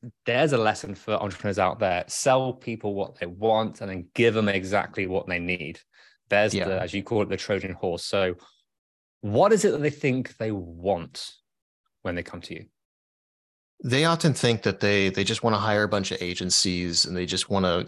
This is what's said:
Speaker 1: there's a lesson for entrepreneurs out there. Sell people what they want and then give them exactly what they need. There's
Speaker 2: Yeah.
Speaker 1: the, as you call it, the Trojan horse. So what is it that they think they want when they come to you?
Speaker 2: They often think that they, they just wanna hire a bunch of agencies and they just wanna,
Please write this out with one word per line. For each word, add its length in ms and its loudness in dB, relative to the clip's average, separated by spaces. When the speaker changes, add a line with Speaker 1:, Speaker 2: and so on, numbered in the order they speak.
Speaker 1:
there's 300 2
a 40 2
lesson 360 0
for 180 -6
entrepreneurs 460 -2
out 200 2
there. 300 0
Sell 460 2
people 400 -6
what 260 -6
they 60 -6
want 560 0
and 80 -8
then 240 -10
give 180 4
them 160 2
exactly 580 -2
what 220 -2
they 100 -2
need. 400 -6
There's 240 4
Speaker 2:
Yeah. 100 0
Speaker 1:
the, 160 0
as 140 -6
you 80 -2
call 180 0
it, 80 0
the 80 -2
Trojan 380 -4
horse. 320 -4
So 300 0
what 320 4
is 140 4
it 60 4
that 100 0
they 80 2
think 480 -2
they 120 -2
want 800 -4
when 120 -4
they 80 -4
come 180 -14
to 140 -14
you? 120 -14
Speaker 2:
They 220 4
often 260 4
think 300 2
that 180 0
they, 300 4
they 140 -2
just 180 -2
wanna 160 2
hire 240 2
a 60 2
bunch 220 -2
of 120 -6
agencies 800 0
and 100 -4
they 120 -2
just 240 -4
wanna, 380 2